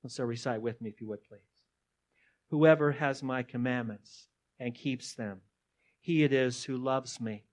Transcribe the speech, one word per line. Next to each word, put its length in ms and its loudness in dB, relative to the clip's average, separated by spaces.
And 80 -12
so 140 -6
recite 380 -4
with 180 -4
me, 80 -8
if 120 -14
you 80 -10
would, 140 -10
please. 180 -20
"Whoever 440 6
has 300 -2
my 200 -2
commandments 840 -4
and 160 -6
keeps 400 -6
them, 280 -10
he 240 2
it 80 4
is 320 2
who 120 -6
loves 440 -4
me. 320 -6